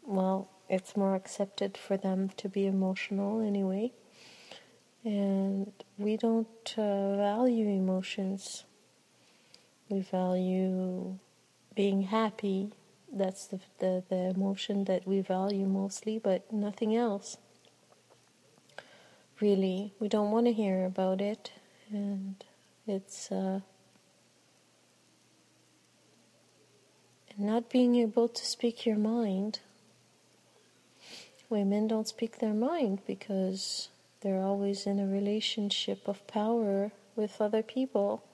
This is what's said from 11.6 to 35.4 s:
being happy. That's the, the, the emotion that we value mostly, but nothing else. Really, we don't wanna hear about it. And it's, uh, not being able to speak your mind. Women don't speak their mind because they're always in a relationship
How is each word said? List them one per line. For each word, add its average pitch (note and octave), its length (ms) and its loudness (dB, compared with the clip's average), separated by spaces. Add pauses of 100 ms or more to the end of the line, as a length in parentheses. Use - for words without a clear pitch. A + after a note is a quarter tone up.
being G3 280 2
happy. G3+ 720 0 (400)
That's F#3+ 340 -4
the, F#3+ 140 -8 (180)
the, F#3 300 0
the F#3 260 0
emotion G3 500 -2
that F#3 220 0
we F#3+ 140 2
value G3 460 0
mostly, G3 520 -2
but F#3+ 340 0
nothing G#3+ 440 0
else. G#3+ 400 -2 (2000)
Really, G3 580 2
we G#3+ 100 -2
don't G#3 220 2
wanna A#3+ 220 4
hear F#3+ 340 2
about F#3+ 340 0
it. G#3 320 -4 (380)
And G3 520 -6 (440)
it's, - 440 -6
uh, F#3+ 300 -2 (3750)
not A3 340 0
being B3 260 6
able A#3 320 4
to - 180 -6
speak - 400 -2
your A3 120 2
mind. G#3+ 600 0 (1900)
Women G#3 400 2
don't A3 200 0
speak - 300 -6
their G#3+ 160 0
mind A3+ 520 0
because F#3+ 840 -4 (320)
they're F#3+ 220 0
always G3+ 440 -2
in G3+ 140 0
a G3 60 0
relationship G3+ 1000 -2